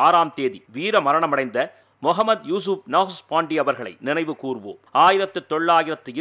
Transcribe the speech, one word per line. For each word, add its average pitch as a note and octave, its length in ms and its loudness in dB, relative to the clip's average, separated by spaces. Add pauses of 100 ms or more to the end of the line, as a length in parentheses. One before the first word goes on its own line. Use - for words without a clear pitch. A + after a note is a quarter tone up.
ஆறாம் E3 320 4
தேதி C3+ 240 -4 (160)
வீர G3 300 0
மரணமடைந்த C#3 600 0 (400)
முகமது G3 460 0
யூசுப் F#3+ 320 -4 (100)
நௌஸ் F#3 340 0
பாண்டி D#3+ 340 -2
அவர்களை B2+ 300 -4 (140)
நினைவு D#3 360 -2
கூர்வோம். A2 380 -10 (260)
ஆயிரத்து F#3+ 340 0 (120)
தொள்ளாயிரத்து D#3+ 680 0